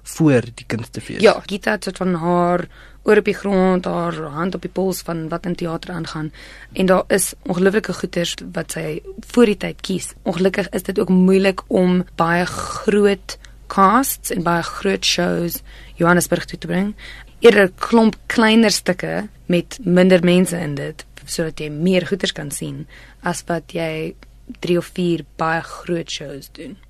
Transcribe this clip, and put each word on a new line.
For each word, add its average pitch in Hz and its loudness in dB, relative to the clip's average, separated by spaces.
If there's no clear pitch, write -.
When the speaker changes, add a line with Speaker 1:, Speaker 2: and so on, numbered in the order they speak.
Speaker 1:
voor 143 4
die 113 -12
Kunstefees. - -8
Speaker 2:
Ja, - 6
Gita 202 -4
het 214 -4
soort 185 -8
van 185 0
haar 175 0
oor 214 6
op 208 0
die 196 0
grond, 185 2
haar 175 -4
hand 180 -4
op 180 -10
die 175 -8
pols 185 -4
van 165 -6
wat 170 -8
in 175 -4
theater 165 -8
aangaan. 156 -8
En 185 0
daar 185 6
is - 0
ongelooflike 190 0
goeders 175 -6
wat 170 -8
sy 156 -8
voor 233 6
die 196 -2
tyd 170 -8
kies. - -6
Ongelukkig 190 0
is 190 -6
dit 190 -4
ook 196 0
moeilik 185 4
om 180 2
baie 170 2
groot - -2
casts 208 2
en 175 -4
baie 170 0
groot 190 -4
shows 175 -2
Johannesburg 170 2
toe - -12
te - -12
bring. 185 -2
Eerder 202 8
'n 180 -4
klomp 226 2
kleiner 220 4
stukke 180 -4
met 175 -2
minder 180 4
mense 175 4
in 151 -6
dit, 147 -10
sodat 160 -6
jy 151 -8
meer 170 0
goeders 190 -4
kan 147 -10
sien 143 -10
as 175 -6
wat 165 -6
jy 160 -6
drie 175 0
of 170 -6
vier 170 -2
baie 160 -2
groot - -8
shows 143 -14
doen. - -16